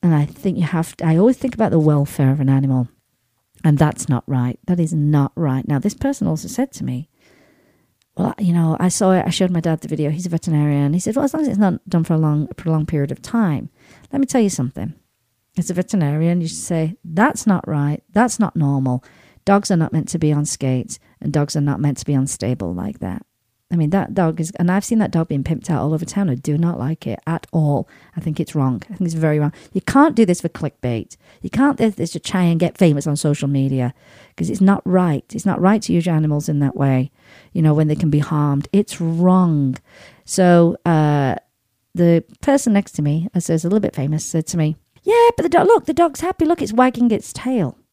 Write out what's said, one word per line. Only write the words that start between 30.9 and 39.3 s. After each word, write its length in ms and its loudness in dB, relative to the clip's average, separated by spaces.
You 100 -10
can't 280 2
do 120 2
this 220 -6
to 80 -8
try 220 -2
and 180 2
get 180 -2
famous 280 4
on 100 0
social 320 -2
media 440 0
'cause 120 -4
it's 120 -4
not 240 4
right. 400 0
It's 120 -6
not 140 -2
right 220 2
to 100 -4
use 140 2
your 80 0
animals 340 0
in 120 0
that 160 0
way, 340 0
you 100 -2
know, 120 4
when 140 2
they 80 0
can 140 0
be 100 2
harmed. 520 -2
It's 280 0
wrong. 760 2